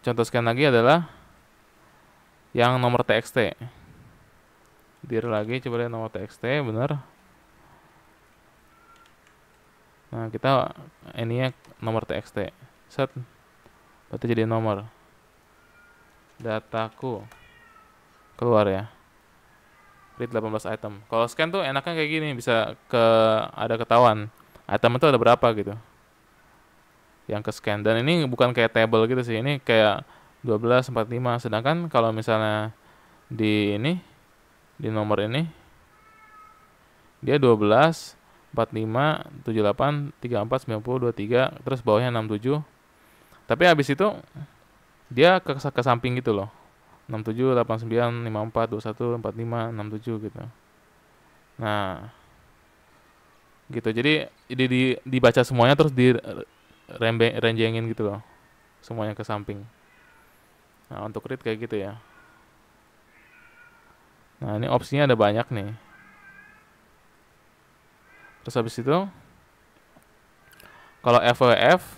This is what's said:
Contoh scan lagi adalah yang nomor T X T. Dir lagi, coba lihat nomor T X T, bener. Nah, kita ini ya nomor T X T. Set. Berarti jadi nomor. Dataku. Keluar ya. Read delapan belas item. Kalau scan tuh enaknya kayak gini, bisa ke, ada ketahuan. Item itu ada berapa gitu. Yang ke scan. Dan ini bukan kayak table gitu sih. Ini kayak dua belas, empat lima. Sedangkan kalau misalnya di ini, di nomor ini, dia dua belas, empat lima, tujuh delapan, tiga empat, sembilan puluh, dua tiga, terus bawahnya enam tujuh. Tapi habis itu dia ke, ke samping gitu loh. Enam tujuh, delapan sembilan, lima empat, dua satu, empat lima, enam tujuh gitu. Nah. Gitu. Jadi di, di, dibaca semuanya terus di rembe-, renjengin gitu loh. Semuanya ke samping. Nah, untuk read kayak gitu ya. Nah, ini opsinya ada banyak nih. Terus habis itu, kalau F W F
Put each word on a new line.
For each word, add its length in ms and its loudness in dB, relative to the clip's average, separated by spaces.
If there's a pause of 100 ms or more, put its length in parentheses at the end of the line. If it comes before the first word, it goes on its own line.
Contoh 240 0
scan 160 -2
lagi 240 2
adalah 400 4 (1400)
yang 320 2
nomor 240 0
T 80 2
X 160 -2
T. 240 0 (1500)
Dir 160 -2
lagi, 400 -4
coba 240 -4
lihat 80 -8
nomor 160 -8
T 80 -12
X 240 -12
T, 60 -4 (180)
bener. 320 -4 (3000)
Nah, 240 -10
kita 400 0 (480)
ini 240 -2
ya 40 -2 (360)
nomor 240 -4
T 80 -4
X 160 -10
T. 160 -6 (400)
Set. 240 -6 (960)
Berarti 160 -10
jadi 240 0
nomor. 400 -2 (1500)
Dataku. 800 -6 (1200)
Keluar 240 4
ya. 240 -2 (1300)
Read 160 -10
delapan 240 -4
belas 80 -6
item. 480 -10
Kalau 160 0
scan 240 -4
tuh 80 -2
enaknya 320 -4
kayak 160 -2
gini, 240 -4
bisa 400 0 (160)
ke, 160 2 (480)
ada 240 -4
ketahuan. 560 4 (320)
Item 320 2
itu 160 4
ada 80 4
berapa 260 6 (140)
gitu. 160 -6 (1500)
Yang 160 -6
ke 160 -6
scan. 240 -4
Dan 160 2
ini 240 2
bukan 320 0
kayak 240 2
table 320 4
gitu 80 0
sih. 240 -4
Ini 160 -2
kayak 480 2 (320)
dua 160 0
belas, 320 2
empat 240 -4
lima. 240 -2
Sedangkan 560 -2
kalau 240 2
misalnya 560 -2 (560)
di 480 0
ini, 240 -2 (800)
di 80 -6
nomor 320 0
ini, 240 -2 (1800)
dia 160 0
dua 180 6
belas, 600 2 (380)
empat 200 -2
lima, 480 -2 (220)
tujuh 180 -2
delapan, 480 0 (140)
tiga 180 -2
empat, 220 -4
sembilan 180 -6
puluh, 240 -4
dua 60 0
tiga, 400 0 (100)
terus 220 -6
bawahnya 260 2
enam 160 -4
tujuh. 320 -2 (880)
Tapi 240 4
habis 220 4
itu 160 0 (1040)
dia 260 6
ke, 140 -4
ke 320 -4
samping 340 0
gitu 160 -2
loh. 140 -4 (600)
Enam 160 -8
tujuh, 280 0
delapan 240 0
sembilan, 480 -2
lima 160 -4
empat, 320 -4
dua 80 -6
satu, 400 -6
empat 160 -8
lima, 320 -6
enam 280 -10
tujuh 200 -8
gitu. 240 -10 (1200)
Nah. 480 -4 (1600)
Gitu. 240 -4
Jadi 360 0 (200)
di, 160 0
di, 180 2 (220)
dibaca 400 4
semuanya 320 4
terus 160 2
di 200 6 (880)
rembe-, 400 2
renjengin 480 0
gitu 240 -4
loh. 80 -8 (640)
Semuanya 320 -8
ke 80 -10
samping. 400 -8 (1300)
Nah, 120 -12
untuk 240 -10
read 120 -8
kayak 280 -6
gitu 120 -4
ya. 160 -10 (2500)
Nah, 160 -6
ini 80 -4
opsinya 400 0
ada 80 4
banyak 320 2
nih. 240 -8 (2750)
Terus 120 -6
habis 240 -2
itu, 160 0 (2000)
kalau 160 8
F 200 4
W 120 8
F 300 6 (160)